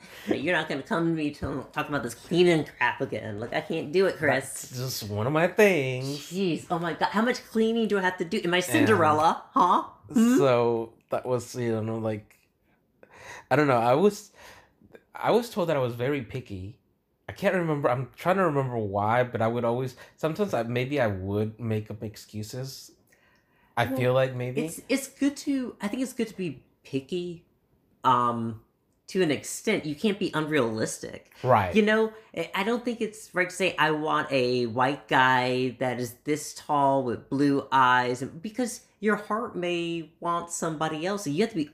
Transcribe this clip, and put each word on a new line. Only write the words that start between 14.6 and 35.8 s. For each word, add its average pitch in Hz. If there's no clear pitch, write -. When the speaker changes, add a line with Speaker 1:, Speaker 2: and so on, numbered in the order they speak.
Speaker 2:
I 131
was 233
told 175
that 151
I -
was 123
very 131
picky. 101
I -
can't 185
remember. 156
I'm 127
trying 185
to 190
remember 135
why, 107
but 117
I 113
would 117
always, 127
sometimes 175
I, 120
maybe 127
I 117
would 101
make 110
up 107
excuses. 110
I 120
Speaker 1:
Well, 262
Speaker 2:
feel 127
like 131
maybe. 127
Speaker 1:
it's, 165
it's 269
good 285
to, 262
I 202
think 240
it's -
good 220
to -
be 156
picky, 175
um, 120
to 185
an 151
extent. 151
You 151
can't 202
be 175
unrealistic. 135
Speaker 2:
Right. 110
Speaker 1:
You 214
know, 220
I, -
I 196
don't 233
think 233
it's -
right 175
to -
say, 190
"I 156
want 151
a 123
white 131
guy 127
that 123